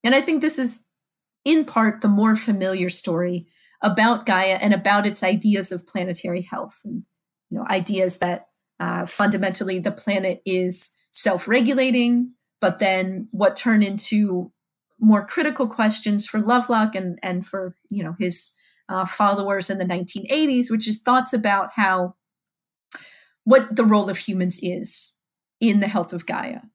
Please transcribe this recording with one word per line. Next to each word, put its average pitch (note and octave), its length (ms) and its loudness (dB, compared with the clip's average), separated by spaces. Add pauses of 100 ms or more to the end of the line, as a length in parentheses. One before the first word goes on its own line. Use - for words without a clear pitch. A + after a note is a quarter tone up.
And B3 120 4
I C#4+ 60 4
think D#4+ 180 0
this D4 180 0
is, B3+ 280 -4 (580)
in D#4 220 2
part, A3 340 0
the A3 80 0
more G#3+ 300 4
familiar F#3+ 520 0
story F3 580 -2 (340)
about A3 440 2
Gaia F#3+ 360 2
and G#3 120 4
about G3+ 320 2
its G#3 180 -2
ideas G3 480 0
of F3 160 -8
planetary F3+ 560 -6
health - 420 -10
and, A#3 180 -10 (460)
you - 80 -8
know, G#3+ 120 -8
ideas F#3 500 0
that, F3 280 -4 (320)
uh, F3 260 -4
fundamentally F#3+ 760 -2
the F3 120 -4
planet F#3+ 540 -2
is F#3 460 -2 (200)
self-regulating, A#3+ 1200 2 (300)
but F3+ 180 0
then F#3+ 520 -2
what G3 260 0
turn G#3+ 260 4
into G3 680 0 (480)
more G#3+ 260 6
critical D4 420 -2
questions G#3+ 580 0
for G#3+ 140 -4
Lovelock A3 560 2
and, F#3 260 -6
and F#3 240 -4
for, F#3 300 -8 (140)
you G3+ 140 -6
know, E3 160 -8
his, F3+ 320 -4 (380)
uh, F#3 160 -2
followers G3 640 0
in G3 80 -4
the F#3 80 -4
nineteen F3+ 440 -4
eighties, C4+ 420 2
which A3 160 -2
is G#3+ 140 -2
thoughts B3+ 320 2
about G3+ 420 0
how, F#3 400 0 (1300)
what B3+ 320 4
the A3+ 100 2
role G#3 240 4
of F#3 80 -4
humans F3+ 440 -2
is - 560 -6 (420)
in G#3 200 4
the G3 80 0
health G3+ 260 -4
of E3+ 120 -10
Gaia - 360 -8 (140)